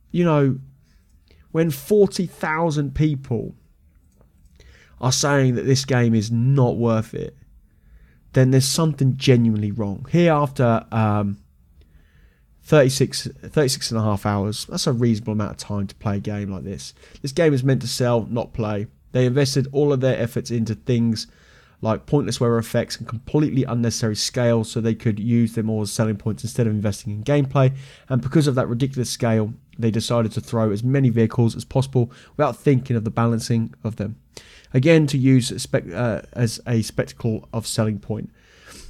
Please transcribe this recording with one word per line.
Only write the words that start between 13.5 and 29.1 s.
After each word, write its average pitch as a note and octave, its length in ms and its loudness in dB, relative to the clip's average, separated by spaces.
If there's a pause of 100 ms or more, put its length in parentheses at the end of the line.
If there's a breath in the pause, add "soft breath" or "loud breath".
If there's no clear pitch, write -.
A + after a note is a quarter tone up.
and A2+ 100 -2
a A2 40 0
half G#2 240 -2
hours, G#2 380 -2
that's - 200 -8
a D3 80 2
reasonable A2+ 400 0
amount G#2+ 180 -4
of - 60 -14
time G2+ 300 -6
to - 80 -18
play G2+ 220 -4
a - 20 -4
game G2+ 320 -8
like F#2 120 -10
this. G2 300 -12 (300 loud breath)
This C#3 80 -8
game D#3+ 220 2
is B2+ 100 0
meant C3 180 2
to - 60 -8
sell, A#2+ 420 0
not A#2 240 -6
play. G#2+ 320 -4 (260)
They B2+ 140 2
invested C3+ 460 0
all D3 200 2
of C3 100 0
their C3 180 0
efforts A#2 320 -4
into A2+ 240 -2
things A#2 500 0 (580 soft breath)
like A2 220 -2
pointless B2+ 340 0
weather A#2 200 2
effects - 380 -4
and - 100 -12
completely C3+ 560 -2
unnecessary A#2 520 -2
scale A#2 480 0
so A2 160 -6
they A2+ 140 0
could G#2+ 260 -2
use A#2 360 0
them A2 120 -2
all A2 140 -2
as G2+ 100 -6
selling A2 240 0
points G2+ 280 -6
instead A#2 240 -2
of G#2+ 60 0
investing G#2 380 -4
in G#2 120 -8
gameplay. C3+ 520 2 (320 loud breath)
And B2+ 140 0
because C#3+ 240 2
of C#3+ 80 2
that B2 140 0
ridiculous B2 420 -2
scale, A2 420 0 (280)